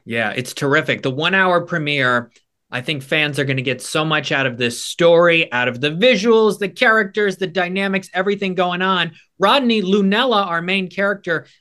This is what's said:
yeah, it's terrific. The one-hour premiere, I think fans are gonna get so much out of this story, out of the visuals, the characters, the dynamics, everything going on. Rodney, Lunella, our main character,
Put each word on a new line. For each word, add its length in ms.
yeah, 320
it's 180
terrific. 480
The 80
one-hour 520
premiere, 680
I 120
think 200
fans 380
are 60
gonna 160
get 200
so 220
much 280
out 140
of 120
this 260
story, 680
out 180
of 100
the 100
visuals, 680
the 80
characters, 720
the 100
dynamics, 680
everything 420
going 260
on. 320
Rodney, 420
Lunella, 640
our 160
main 280
character, 580